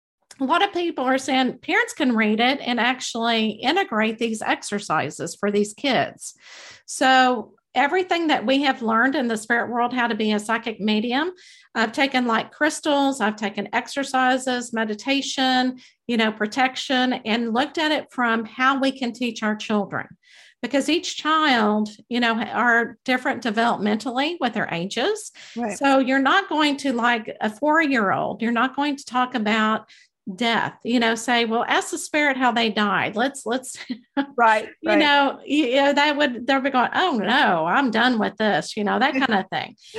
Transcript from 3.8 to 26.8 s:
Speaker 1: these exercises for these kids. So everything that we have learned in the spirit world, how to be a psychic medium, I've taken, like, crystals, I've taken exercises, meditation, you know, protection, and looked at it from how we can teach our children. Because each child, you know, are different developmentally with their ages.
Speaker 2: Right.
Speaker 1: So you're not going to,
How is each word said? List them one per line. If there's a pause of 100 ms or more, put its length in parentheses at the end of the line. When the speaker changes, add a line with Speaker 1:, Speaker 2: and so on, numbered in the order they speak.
Speaker 1:
these
exercises
for
these
kids. (520)
So (200)
everything
that
we
have
learned
in
the
spirit
world,
how
to
be
a
psychic
medium, (420)
I've
taken,
like,
crystals,
I've
taken
exercises,
meditation, (280)
you
know,
protection,
and
looked
at
it
from
how
we
can
teach
our
children. (540)
Because
each
child, (180)
you
know,
are
different
developmentally
with
their
ages. (240)
Speaker 2:
Right.
Speaker 1:
So
you're
not
going
to,